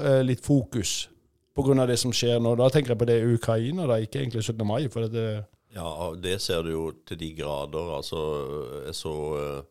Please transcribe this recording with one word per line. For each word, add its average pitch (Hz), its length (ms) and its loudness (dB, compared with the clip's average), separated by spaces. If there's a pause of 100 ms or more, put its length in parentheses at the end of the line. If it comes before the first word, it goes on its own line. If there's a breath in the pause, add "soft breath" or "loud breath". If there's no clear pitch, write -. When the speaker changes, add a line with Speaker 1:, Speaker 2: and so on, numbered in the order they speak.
Speaker 1:
eh, 135 200 6
litt 127 200 0
fokus - 640 0 (480)
på 139 80 0
grunn 135 160 6
av 123 80 4
det 120 100 2
som 123 140 0
skjer 120 320 2
nå? 117 120 4
Da 127 120 6
tenker 131 240 4
jeg 110 80 0
på 120 80 2
det 117 140 6
i 120 120 4
Ukraina, 120 540 0
da, 117 80 4
ikke 113 240 -2
egentlig 120 240 -2
syttende 110 240 -2
mai, 127 200 0
for 113 200 -4
det 110 360 -4 (300)
Speaker 2:
Ja, 87 120 -8
og 82 360 -6
det 92 180 0
ser 85 220 0
du 82 80 -2
jo 80 220 -2 (140)
til 85 100 -10
de 80 180 -6
grader. 76 640 -4
Altså, 80 240 -6 (680)
jeg 80 80 -10
så, 80 180 -6 (260)
eh, 71 320 -6